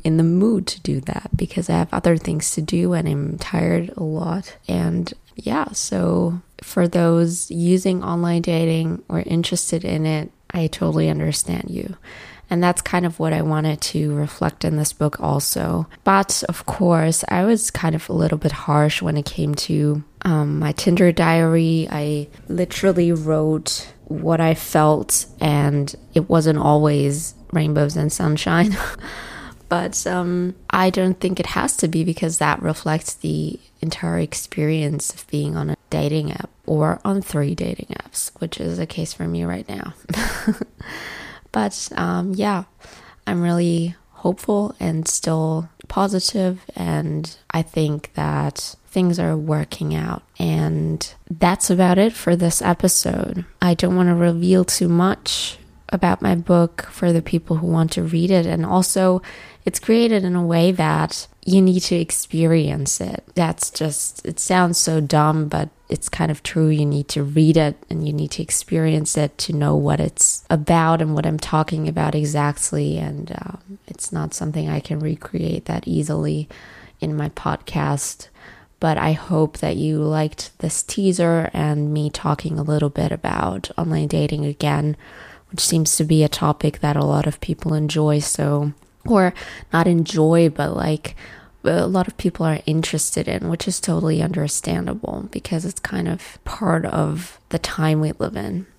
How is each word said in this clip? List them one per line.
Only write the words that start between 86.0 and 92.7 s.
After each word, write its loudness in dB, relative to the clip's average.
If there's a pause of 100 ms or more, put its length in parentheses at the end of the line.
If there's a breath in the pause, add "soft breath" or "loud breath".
be 6
a 6
topic 0
that 2
a 2
lot 2
of -2
people -4
enjoy. 2
So, 0 (320)
or 4 (400 loud breath)
not 4
enjoy, 4
but, -2
like, -4 (480 loud breath)
a 2
lot 0
of -12
people -2
are 0
interested -2